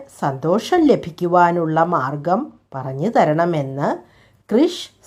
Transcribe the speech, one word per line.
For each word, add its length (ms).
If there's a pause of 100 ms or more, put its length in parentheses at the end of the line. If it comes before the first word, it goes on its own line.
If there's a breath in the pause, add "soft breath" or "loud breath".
(200)
സന്തോഷം 680
ലഭിക്കുവാനുള്ള 1000
മാർഗം 560 (340)
പറഞ്ഞു 420
തരണമെന്ന് 720 (600 soft breath)
കൃഷ് 380 (180)